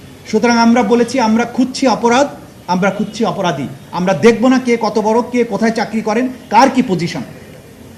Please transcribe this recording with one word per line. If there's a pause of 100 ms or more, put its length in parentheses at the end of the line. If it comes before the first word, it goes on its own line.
(300)
সুতরাং
আমরা
বলেছি,
আমরা
খুঁজছি
অপরাধ, (400)
আমরা
খুঁজছি
অপরাধী। (260)
আমরা
দেখব
না
কে
কত
বড়, (140)
কে
কোথায়
চাকরি
করেন, (220)
কার
কি
পজিশন। (720)